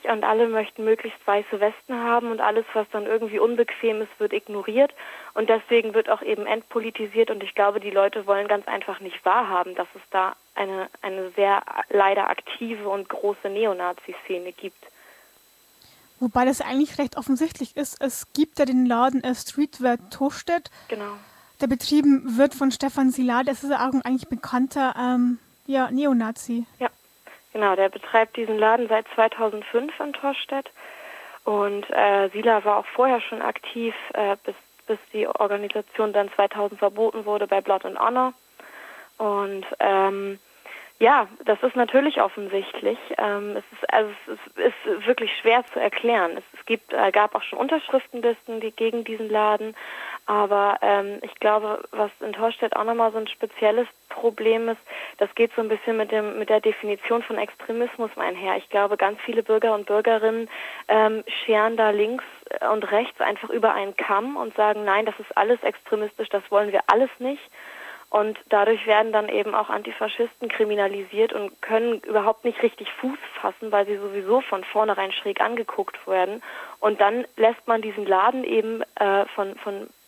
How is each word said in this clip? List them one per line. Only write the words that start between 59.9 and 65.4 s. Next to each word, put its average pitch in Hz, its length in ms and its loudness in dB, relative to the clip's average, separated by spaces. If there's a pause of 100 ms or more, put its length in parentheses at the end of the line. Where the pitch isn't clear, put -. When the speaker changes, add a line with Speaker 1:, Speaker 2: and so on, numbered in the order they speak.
Speaker 1:
ähm, 220 400 4
scheren 220 500 2
da 220 140 4
links 214 340 0 (460)
und 214 220 0
rechts 233 280 0
einfach 208 300 -2
über 220 240 2
einen 196 220 -4
Kamm 233 400 -2
und 233 180 -6
sagen, 214 300 2
"Nein, 208 220 2
das 208 120 -4
ist - 180 -8
alles 233 280 4